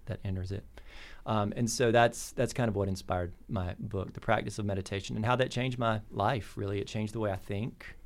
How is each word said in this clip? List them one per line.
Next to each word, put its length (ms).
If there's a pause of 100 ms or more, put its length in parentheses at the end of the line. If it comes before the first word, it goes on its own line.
that 180
enters 300
it. 100 (640)
Um, 320
and 120
so 220
that's, 400
that's 220
kind 160
of 80
what 100
inspired 460 (160)
my 280
book, 360
The 80
Practice 360
of 80
Meditation, 520
and 80
how 100
that 160
changed 260
my 220 (100)
life, 460
really. 240
It 80
changed 260
the 60
way 120
I 40
think. 720